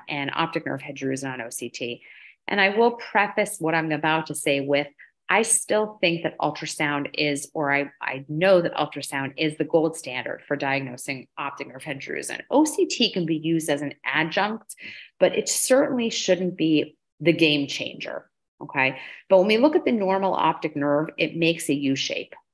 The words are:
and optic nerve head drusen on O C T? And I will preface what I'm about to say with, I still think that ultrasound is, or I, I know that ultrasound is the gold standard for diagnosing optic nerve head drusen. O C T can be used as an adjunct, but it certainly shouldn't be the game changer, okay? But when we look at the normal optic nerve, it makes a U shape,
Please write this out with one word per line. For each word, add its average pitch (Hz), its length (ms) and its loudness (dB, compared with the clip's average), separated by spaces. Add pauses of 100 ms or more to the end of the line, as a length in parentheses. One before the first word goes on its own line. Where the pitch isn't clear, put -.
and 143 240 -4
optic 165 320 -4
nerve 135 160 -6
head 139 160 -12
drusen 135 340 -6
on 127 80 -10
O 117 100 -8
C 120 200 -10
T? 120 340 -10 (460)
And 202 100 0
I 196 160 4
will 233 220 4
preface 202 600 0
what 160 160 0
I'm 160 180 0
about 156 340 0
to 147 80 -8
say 139 240 0
with, 143 280 0 (440)
I 202 120 4
still 214 580 0
think 170 220 2
that - 160 -2
ultrasound 147 760 -2
is, 147 400 -2
or 143 180 0
I, 143 200 0 (100)
I 135 260 -8
know 175 340 6
that 170 120 -2
ultrasound 139 640 -4
is 151 200 -2
the 160 60 0
gold 160 320 2
standard - 520 -10
for 143 80 -2
diagnosing 135 720 -6 (100)
optic 139 300 -8
nerve 127 160 -18
head 139 180 -8
drusen. - 480 -8
O - 160 6
C 339 220 0
T - 240 0
can 175 160 -2
be 160 100 0
used 160 320 0
as 143 140 0
an 139 100 -6 (100)
adjunct, 165 720 -2 (440)
but - 180 4
it 214 100 -2
certainly 254 640 2
shouldn't 180 480 0
be 160 400 2 (220)
the 156 120 4
game 151 360 4
changer, - 600 -8 (320)
okay? 131 380 -2 (320)
But 190 80 8
when 185 100 6
we 214 120 4
look 311 160 6
at - 100 2
the 254 60 2
normal 190 420 2
optic 160 420 0
nerve, 147 400 2
it 160 220 -2
makes 165 320 0
a 143 60 2
U 139 200 0
shape, - 380 -6 (200)